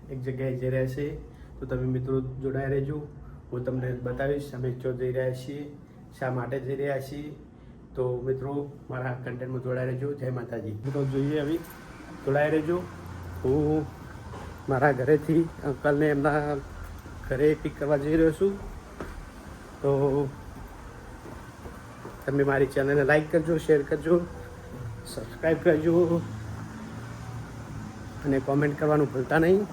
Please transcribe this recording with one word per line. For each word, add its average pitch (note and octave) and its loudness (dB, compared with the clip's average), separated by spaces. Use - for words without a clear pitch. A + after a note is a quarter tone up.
એક C3 -6
જગ્યાએ B2+ -2
જઈ B2+ 0
રહ્યા C3 2
છે, C#3+ -4
તો C3+ -8
તમે B2+ -2
મિત્રો C3 0
જોડાઈ C3+ -2
રહેજો. C#3+ 0
હું B2 -4
તમને B2+ -2
બતાવીશ C3+ -2
અમે B2+ -2
ક્યાં B2 -2
જઈ B2+ 0
રહ્યા B2+ 2
છીએ, C#3+ -8
શા B2+ -2
માટે B2+ -2
જઈ C3 -4
રહ્યા C#3 0
છીએ. D3 -8
તો B2 0
મિત્રો, C3+ -2
મારા B2+ -4
કન્ટેન્ટમાં B2 -6
જોડાઈ B2+ 0
રહેજો. C3 -2
જય B2+ -4
માતાજી. A2+ -4
મિત્રો, C3+ -2
જોઈએ C#3 2
હવે, D#3 0
જોડાઈ C#3+ 4
રહેજો. D#3+ 2
હું D3+ 4
મારા C#3 6
ઘરેથી D3+ 4
અંકલને D3 2
એમના D3 2
ઘરે D3 6
પિક D#3 -4
કરવા D3 4
જઈ D3 2
રહ્યો D#3+ 8
છું. G3 2
તો C#3 4
તમે C#3 4
મારી C3+ 6
ચેનલને C#3 4
લાઈક D3+ 6
કરજો, D#3+ 4
શેર D3+ 6
કરજો, D#3+ 4
સબસ્ક્રાઇબ - 0
કરજો E3 6
અને C3+ 4
કોમેન્ટ C#3+ 2
કરવાનું D3+ 4
ભૂલતા C3+ 2
નહીં. F#3 6